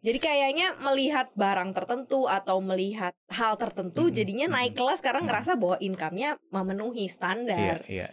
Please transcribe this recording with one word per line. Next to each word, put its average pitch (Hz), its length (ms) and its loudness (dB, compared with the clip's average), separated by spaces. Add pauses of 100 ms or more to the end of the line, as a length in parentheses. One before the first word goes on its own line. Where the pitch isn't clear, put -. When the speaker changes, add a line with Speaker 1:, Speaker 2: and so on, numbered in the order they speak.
Speaker 1:
Jadi 226 180 0
kayaknya 294 480 2 (140)
melihat 269 560 2
barang 196 360 2
tertentu 254 520 0
atau 190 340 2
melihat 190 540 0 (160)
hal 220 260 0
tertentu 214 540 0
Speaker 2:
Mm-mm, 302 80 2
Speaker 1:
jadinya 220 340 0
naik 247 220 0
Speaker 2:
mm-mm, - 80 -8
Speaker 1:
kelas 269 180 2
karena 269 220 0
Speaker 2:
mm-mm. 339 80 -2
Speaker 1:
ngerasa 240 260 0
bahwa 185 240 2
income-nya 185 500 -4 (200)
memenuhi 196 580 -4
standar. 185 800 0
Speaker 2:
Iya, - 20 -
iya, 92 260 -4